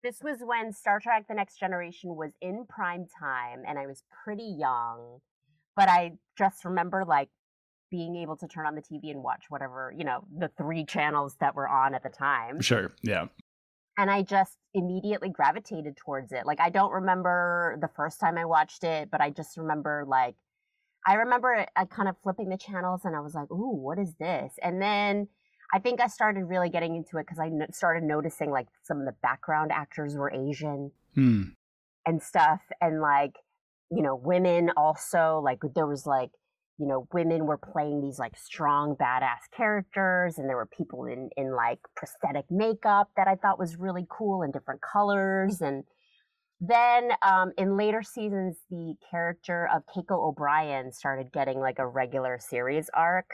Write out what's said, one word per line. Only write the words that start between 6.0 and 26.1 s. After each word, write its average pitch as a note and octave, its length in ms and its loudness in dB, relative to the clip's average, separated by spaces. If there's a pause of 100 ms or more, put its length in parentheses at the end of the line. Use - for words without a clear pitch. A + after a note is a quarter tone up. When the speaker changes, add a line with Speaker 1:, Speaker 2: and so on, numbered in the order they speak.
Speaker 1:
just G3 280 0
remember, F3+ 400 0
like, D3 260 2 (600)
being E3+ 260 -6
able D#3+ 200 -8
to F3 100 -14
turn D#3 200 -8
on D3+ 80 -2
the D3+ 80 -10
T D3+ 160 -14
V D3+ 120 -12
and C#3+ 120 -10
watch B2 260 -6
whatever, C3 480 -8
you D#3+ 80 -8
know, C3 180 -4 (140)
the E3 220 -4
three D#3 260 -4
channels D3 560 -2
that C#3 140 0
were C#3 120 -2
on C3+ 280 2
at C3 80 -4
the - 80 -8
time. C3+ 500 -2
Speaker 2:
Sure, G#2 400 0
yeah. F#2+ 280 -2 (680)
Speaker 1:
And G3+ 160 2
I G3 100 2
just G3 340 0 (180)
immediately F#3+ 540 -2
gravitated D#3 680 -2
towards C3+ 340 -8
it. B2+ 160 -6
Like, D3+ 140 -2
I F3 100 4
don't G3 220 4
remember F3 880 0
the E3 160 -2
first D#3 240 -4
time E3+ 180 2
I E3+ 60 -2
watched D#3+ 400 2
it, D#3+ 260 -2
but D3+ 100 -2
I D3 100 2
just - 260 -12
remember, D3+ 500 -4
like, C3 300 0 (680)
I F#3+ 100 8
remember, A#3 600 4
uh, F#3 120 4
kind G3+ 220 -2
of F3+ 140 -4
flipping F#3+ 260 -2
the F#3+ 100 -4
channels F#3 460 -4
and D#3+ 120 -2
I D3 40 -2
was D3 140 -10
like, D3 160 -6
"Ooh, A3 240 -4
what D3 240 -4
is F3+ 180 -4
this?" D3+ 360 -4 (100)
And F3 180 -2
then G3+ 460 2 (480)
I F#3+ 60 4
think A#3+ 200 0
I A#3+ 60 6
started G#3 380 0